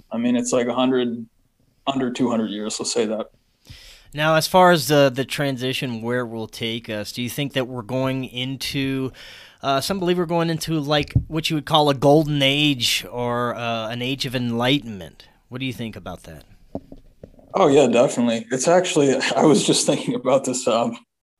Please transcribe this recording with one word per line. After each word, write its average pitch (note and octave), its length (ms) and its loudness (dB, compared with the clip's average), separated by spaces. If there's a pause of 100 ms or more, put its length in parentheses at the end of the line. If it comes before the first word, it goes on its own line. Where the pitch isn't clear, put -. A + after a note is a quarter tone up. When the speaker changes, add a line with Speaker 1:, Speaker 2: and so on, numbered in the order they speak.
(120)
Speaker 1:
I A2+ 60 -4
mean, B2 180 0
it's A#2+ 160 -2
like B2 160 2
a B2 60 -2
hundred, B2 520 0 (640)
under C3 240 -2
two B2 180 0
hundred A2 200 -2
years, G#2 300 -6
let's - 120 -6
say A#2 140 0
that. G#2+ 220 -6 (840)
Speaker 2:
Now, D#3 220 2
as D#3 100 2
far F3+ 260 6
as C#3+ 180 2
the, C#3+ 240 6
the C3 100 -4
transition, B2+ 800 -4
where A#2+ 180 -2
it B2 80 -4
will A2 220 -8
take A2+ 400 -8
us, G#2 240 -8
do B2 80 -8
you A#2+ 80 -4
think C#3+ 240 -6
that B2+ 160 -2
we're B2+ 120 -8
going C3 440 -4
into, C3 880 -4 (500)
uh, C3+ 160 0
some G3 200 -2
believe F3 180 0
we're F3+ 80 -2
going E3 240 0
into, D#3+ 320 -2
like, D3 320 -2 (160)
what D#3+ 200 -4
you E3 60 0
would D3 100 -4
call D3+ 240 4
a C#3 40 2
golden C#3+ 480 4
age C#3 680 0
or, A#2+ 460 -2
uh, A2+ 320 -4
an A#2+ 140 -6
age C3 240 -4
of B2+ 100 -6
enlightenment? A#2 920 -2 (180)
What B2 140 -12
do C3+ 40 -6
you C3 60 -4
think A2+ 240 -10
about F2+ 280 -14
that? D#2 200 -18 (1120)
Speaker 1:
Oh, F3+ 160 4
yeah, C#3 180 6
definitely. A#2 640 2
It's C3 160 -2
actually, D#3+ 480 4
<laughs> - 220 -2
I C3 80 4
was D3+ 200 6
just - 200 2
thinking - 300 0
about B2+ 280 2
this, B2+ 240 -4
um, A#2 300 0 (420)